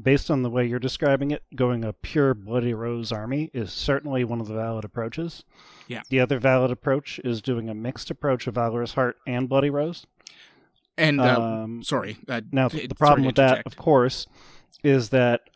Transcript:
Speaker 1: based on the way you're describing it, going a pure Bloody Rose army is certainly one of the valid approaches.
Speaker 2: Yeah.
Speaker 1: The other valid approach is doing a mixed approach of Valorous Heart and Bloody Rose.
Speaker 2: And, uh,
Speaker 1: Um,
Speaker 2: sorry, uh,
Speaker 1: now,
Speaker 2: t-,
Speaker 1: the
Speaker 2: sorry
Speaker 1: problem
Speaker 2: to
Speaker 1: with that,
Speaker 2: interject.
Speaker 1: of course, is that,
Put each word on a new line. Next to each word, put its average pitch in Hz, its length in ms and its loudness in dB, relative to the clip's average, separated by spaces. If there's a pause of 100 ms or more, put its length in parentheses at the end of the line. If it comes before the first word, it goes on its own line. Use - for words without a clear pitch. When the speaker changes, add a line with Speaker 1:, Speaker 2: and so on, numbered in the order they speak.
Speaker 1:
based 135 280 2
on 139 140 0
the 123 60 0
way 123 160 0
you're 120 140 -2
describing 135 520 0
it, - 120 -6 (120)
going 123 280 0
a 110 80 -4
pure 139 440 0
Bloody 117 380 -2
Rose 117 380 -6
army 127 400 -4
is 110 220 -6
certainly 135 500 -2
one 117 160 -4
of 110 80 -6
the 107 60 -8
valid 110 320 -6
approaches. 120 580 -8 (440)
Speaker 2:
Yeah. 117 220 -10
Speaker 1:
The 131 100 2
other 127 200 2
valid 127 320 4
approach - 540 -2
is 117 160 -4
doing 117 260 -4
a 113 60 -8
mixed 110 380 -8
approach 135 360 -2
of 117 60 -4
Valorous 117 400 -2
Heart 123 240 0 (100)
and 123 220 -2
Bloody 139 220 2
Rose. 151 340 -4 (920)
Speaker 2:
And, 151 220 4
uh, 117 440 2
Speaker 1:
Um, 113 200 -10
Speaker 2:
sorry, 107 340 -4 (120)
uh, 117 120 -4 (100)
Speaker 1:
now, 131 180 2
Speaker 2:
t-, 156 180 -6
Speaker 1:
the 120 80 -8
Speaker 2:
sorry - 0 -
Speaker 1:
problem 147 280 6
Speaker 2:
to 131 40 2
Speaker 1:
with 127 100 -2
that, 139 200 8
Speaker 2:
interject. - 100 -8
Speaker 1:
of - 100 -14
course, 131 500 4 (560)
is 135 260 4
that, 120 460 2